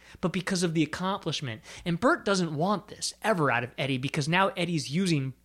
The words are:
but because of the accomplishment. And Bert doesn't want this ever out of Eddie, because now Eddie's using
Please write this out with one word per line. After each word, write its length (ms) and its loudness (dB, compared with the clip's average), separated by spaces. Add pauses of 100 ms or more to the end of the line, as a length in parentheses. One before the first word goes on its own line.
(200)
but 140 0
because 280 -2
of 120 2
the 100 4
accomplishment. 800 -4 (240)
And 160 0
Bert 240 2
doesn't 280 2
want 360 -2
this 240 -8 (100)
ever 260 4
out 140 2
of 140 -6
Eddie, 200 0
because 300 -2
now 300 4
Eddie's 340 -2
using 400 2 (140)